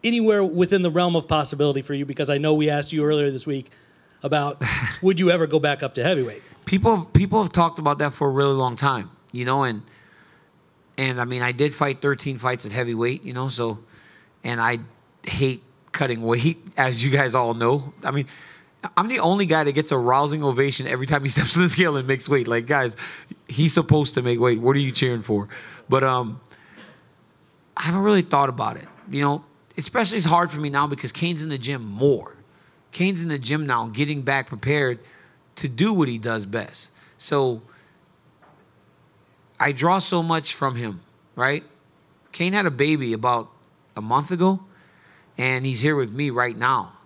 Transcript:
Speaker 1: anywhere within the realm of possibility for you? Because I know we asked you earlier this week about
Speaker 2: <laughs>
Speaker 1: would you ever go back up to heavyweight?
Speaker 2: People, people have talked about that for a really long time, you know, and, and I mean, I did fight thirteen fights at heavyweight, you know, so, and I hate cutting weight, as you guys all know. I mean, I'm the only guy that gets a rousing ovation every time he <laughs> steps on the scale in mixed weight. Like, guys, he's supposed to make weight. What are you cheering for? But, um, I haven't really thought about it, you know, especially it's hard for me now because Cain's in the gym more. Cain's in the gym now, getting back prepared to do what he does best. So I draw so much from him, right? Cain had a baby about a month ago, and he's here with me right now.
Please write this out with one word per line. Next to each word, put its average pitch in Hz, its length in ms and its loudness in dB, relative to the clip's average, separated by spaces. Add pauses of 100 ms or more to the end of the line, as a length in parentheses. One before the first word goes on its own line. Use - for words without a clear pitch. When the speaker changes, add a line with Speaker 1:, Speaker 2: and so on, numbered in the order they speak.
Speaker 1:
anywhere 220 380 4
within 180 400 2
the 175 60 2
realm 175 280 2
of 151 100 -2
possibility 143 540 0
for 143 120 -8
you? 139 120 -4
Because 139 240 -4
I 143 80 2
know 156 160 2
we 151 160 2
asked 147 240 -2
you 151 100 0
earlier 147 260 2
this 131 160 -6
week 139 260 -6 (500)
about 143 420 -2 (180)
Speaker 2:
<laughs> - 200 -6
Speaker 1:
would 180 180 4
you 180 120 4
ever 165 140 2
go 151 140 2
back 147 240 0
up 131 120 -6
to 123 80 -2
heavyweight? 165 380 0 (240)
Speaker 2:
People, 190 460 4
people 202 320 6
have 170 80 -2
talked 165 260 4
about 147 200 2
that 147 160 0
for 143 160 2
a - 20 2
really 139 220 4
long 127 240 0
time, 131 340 0 (220)
you 123 100 -6
know, 135 200 2
and, 110 200 -4 (1120)
and 131 220 0
I 120 60 -2
mean, 123 160 -4
I 123 100 0
did 143 240 0
fight 139 260 -2
thirteen 139 360 -4
fights 123 280 -4
at 104 60 -10
heavyweight, 120 500 -2
you 127 120 -12
know, 127 160 -4
so, 113 300 -6 (680)
and 120 160 -4
I 117 180 0 (460)
hate 131 360 -2 (300)
cutting 120 300 -2
weight, 120 440 0 (120)
as 127 260 0
you 139 80 2
guys 131 240 2
all 120 180 0
know. 131 480 0
I - 100 -4
mean, 135 160 -4 (680)
I'm 190 100 2
the 254 120 -2
only 190 260 2
guy 156 180 2
that 143 80 2
gets 151 220 -2
a 135 40 2
rousing 143 460 2
ovation 135 440 0
every 131 200 -4
time 143 160 0
he 139 60 -2
<laughs> - 80 -2
steps 139 180 0
on 175 80 4
the 175 60 4
scale 156 260 2
in 131 100 -2
mixed 131 220 -2
weight. 131 220 0
Like, 117 180 0
guys, 131 300 0 (500)
he's 143 260 2
supposed 156 420 4
to 131 60 2
make 120 200 0
weight. 120 180 4
What 127 160 4
are 143 40 2
you 135 120 0
cheering 123 300 -2
for? 104 260 -2 (400)
But, 135 160 4
um, 127 380 -2 (1400)
I - 60 -6
haven't 175 180 0
really 202 220 4
thought 139 260 2
about 120 260 -4
it, - 100 -16 (240)
you 139 120 -2
know, 143 240 0 (320)
especially 220 400 -2
it's 165 80 0
hard 170 260 4
for 147 80 -8
me 147 100 -4
now 143 160 0
because 139 280 -6
Cain's 170 280 -4
in 160 60 -8
the 143 100 -6
gym 123 280 -8
more. 113 500 0 (560)
Cain's 180 300 -2
in 170 80 -4
the 143 100 -4
gym 147 260 -4
now, 117 220 0
getting 143 340 -4
back 135 260 -2
prepared 127 520 -2 (560)
to 143 140 -6
do 175 240 2
what 156 160 2
he 120 80 -6
does 110 280 -4
best. - 460 -10 (260)
So 131 440 0 (2000)
I 143 120 2
draw 165 280 2
so 180 220 -2
much 165 340 -2
from 131 200 -4
him, 107 260 -8 (360)
right? 139 260 -2 (680)
Cain 180 180 -2
had 202 140 0
a 160 60 2
baby 139 420 0
about 117 360 -2 (460)
a 110 60 -8
month 127 280 -2
ago, 185 300 2 (760)
and 127 280 0
he's 127 140 -2
here 151 160 2
with 123 160 -2
me 135 200 -2
right 120 260 -2
now. 120 480 0